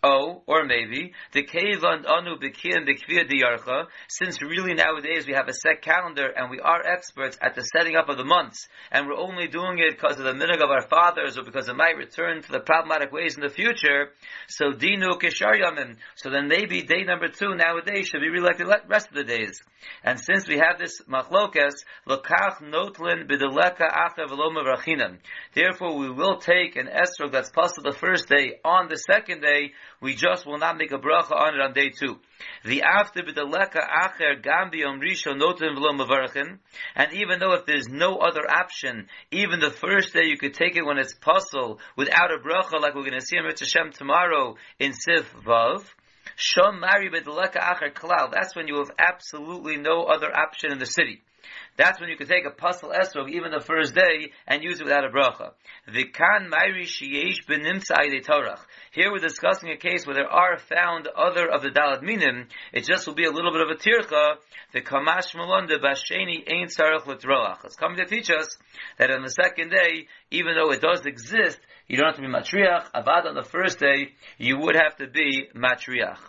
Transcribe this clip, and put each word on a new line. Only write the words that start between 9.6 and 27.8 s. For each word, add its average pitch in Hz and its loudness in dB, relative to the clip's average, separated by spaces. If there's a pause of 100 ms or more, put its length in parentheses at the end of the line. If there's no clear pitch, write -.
it 160 4
because 151 0
of 135 -4
the 131 0
minhag 156 0
of 143 4
our 135 4
fathers 156 2
or 127 -10
because 123 -8
it 123 -6
might 160 2
return 160 -6
to - -16
the 131 -2
problematic 156 0
ways 156 -4
in 147 -12
the 143 -2
future, 147 0 (340)
so 143 0
Dinu 180 0
Kishar 175 2
Yamim, 151 -2 (200)
so - -12
then 139 -2
maybe 180 0
day 170 0
number 175 -2
two 196 -4
nowadays 170 -2
should 147 -4
be 156 0
really 175 -2
like 175 4
the 175 -4
le-, 202 4
rest 208 0
of - -20
the 143 -2
days. 113 -4 (400)
And 127 0
since 190 0
we 151 0
have 170 4
this 170 -10
Machlokas, 143 2 (340)
Lakach 170 0
Notlin 165 -4
B'Deleka 143 2
Acher 165 -2
V'Lo 147 -2
Mevrachinan. 131 -2 (380)
Therefore 175 0
we 135 -4
will 175 0
take 175 2
an 127 -6
esrog 143 -2
that's 131 -2
possible 165 0